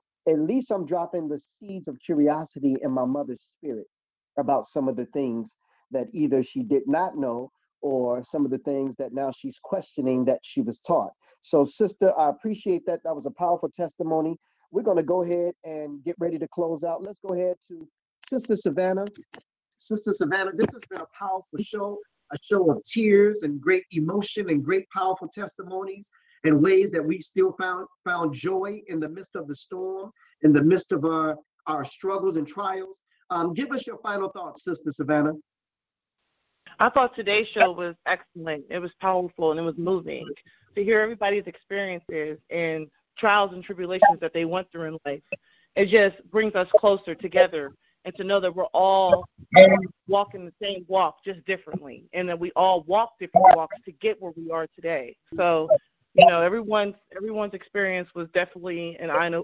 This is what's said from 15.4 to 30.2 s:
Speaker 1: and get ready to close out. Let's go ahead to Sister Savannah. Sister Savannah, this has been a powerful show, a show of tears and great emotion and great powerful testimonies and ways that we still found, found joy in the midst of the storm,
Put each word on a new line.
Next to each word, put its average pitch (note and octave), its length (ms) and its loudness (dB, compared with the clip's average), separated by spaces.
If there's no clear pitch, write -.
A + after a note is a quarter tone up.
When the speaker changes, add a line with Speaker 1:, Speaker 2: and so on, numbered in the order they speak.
Speaker 1:
and D3+ 400 -12
get E3+ 160 -6
ready E3+ 180 -2
to D3+ 100 -8
close E3 360 -4
out. E3+ 180 -6
Let's G3+ 240 -14
go F#3+ 80 -6
ahead F3+ 220 -2
to E3+ 180 -18
Sister B3 280 -4
Savannah. F#3 500 -2
Sister G#3+ 340 -4
Savannah, F#3+ 380 0
this G#3+ 220 -2
has A#3 160 -20
been F3+ 120 -12
a - 60 -16
powerful F#3+ 440 -8
show, G3+ 360 -8
a D3 120 -8
show F#3 260 2
of A2+ 140 0
tears G#3 600 4
and C#3+ 180 -6
great F#3 300 0
emotion F#3 580 -4
and C#3+ 140 0
great F#3+ 260 -2
powerful F#3 400 -4
testimonies G3 800 -12
and D3+ 180 6
ways F#3+ 300 4
that E3 120 -2
we E3 180 -4
still F#3+ 320 0
found, F#3 340 -6
found E3+ 280 -2
joy F#3+ 540 -6
in E3 120 -6
the D3+ 100 -6
midst F#3 260 -14
of D#3+ 120 -10
the C#3 80 -10
storm, F#3+ 560 -12